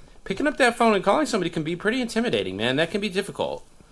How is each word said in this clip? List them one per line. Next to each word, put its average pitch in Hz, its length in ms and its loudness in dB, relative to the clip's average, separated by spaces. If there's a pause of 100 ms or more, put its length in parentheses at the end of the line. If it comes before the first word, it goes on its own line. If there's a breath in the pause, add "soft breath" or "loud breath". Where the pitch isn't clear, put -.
(240 soft breath)
Picking 254 240 -2
up 302 100 -2
that 240 180 4
phone 226 200 4
and 175 80 0
calling 247 240 2
somebody 185 240 -2
can 165 100 -4
be 165 140 -4
pretty 226 260 0
intimidating, 120 560 0
man. 120 200 2
That 165 120 2
can 208 100 -2
be 202 100 -2
difficult. 73 540 -4 (280 soft breath)